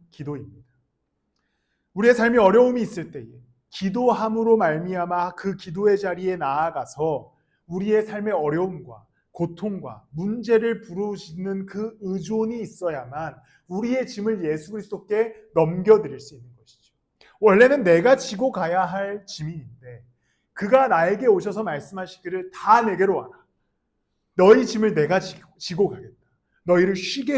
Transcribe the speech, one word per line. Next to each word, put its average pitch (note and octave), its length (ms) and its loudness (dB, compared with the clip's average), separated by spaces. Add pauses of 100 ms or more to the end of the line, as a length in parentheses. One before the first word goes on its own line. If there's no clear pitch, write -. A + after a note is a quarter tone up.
(100)
기도입니다. B2+ 560 -14 (1300)
우리의 A3+ 200 6
삶에 A#3 240 2
어려움이 A#3+ 440 6
있을 - 300 -10
때에 B2 140 -16 (440)
기도함으로 A3 880 0
말미암아 F3 800 -2
그 F#3+ 200 -6
기도의 G3 420 0
자리에 F#3 380 -4
나아가서 D3 960 -4 (340)
우리의 G#3 360 0
삶의 G#3 320 -8
어려움과 D3+ 720 -4 (240)
고통과 E3+ 800 -8
문제를 A3 720 -2
부르시는 F#3+ 840 -10
그 G#3+ 380 -10
의존이 A3 580 -6
있어야만 D3+ 760 -10 (320)
우리의 A#3+ 400 -4
짐을 G#3 380 -6
예수 D#3 280 -6
그리스도께 G#3 600 -4 (200)
넘겨드릴 E3 640 2
수 - 140 -20
있는 B2 240 -20
것이죠. - 360 -20 (460)
원래는 A#3+ 420 6
내가 F3+ 340 6
지고 B3 360 -4
가야 F3+ 320 -2
할 G3 400 -6
짐인데 B2 800 -14 (480)
그가 B3+ 360 2
나에게 F#3+ 380 0
오셔서 G3 360 2
말씀하시기를 F#3 880 -10
"다 A3 320 2
내게로 F#3+ 340 0
와라. B2+ 140 -8 (1040)
너희 A3 320 8
짐을 G#3+ 280 0
내가 D#3 240 2
지-, - 220 -8 (160)
지고 F3+ 320 -2
가겠다. - 240 -16 (520)
너희를 F3+ 300 2
쉬게 C4+ 440 -6